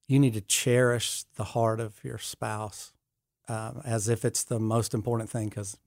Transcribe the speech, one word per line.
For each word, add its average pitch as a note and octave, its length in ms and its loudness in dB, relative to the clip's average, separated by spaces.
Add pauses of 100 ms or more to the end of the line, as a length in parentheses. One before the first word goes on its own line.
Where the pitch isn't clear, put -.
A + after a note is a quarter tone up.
you C3+ 100 6
need C3 160 6
to G#2+ 80 -4
cherish B2 840 2 (120)
the G#2+ 80 -4
heart A2+ 360 0
of A2 140 -8 (100)
your A#2+ 140 -8
spouse, - 760 -8 (560)
um, A2+ 360 -6
as A2+ 260 0
if A2+ 160 -2
it's - 180 0
the A#2 140 -4
most A2 340 0
important A2+ 380 -2
thing A2 180 -2
'cause, G#2 380 -10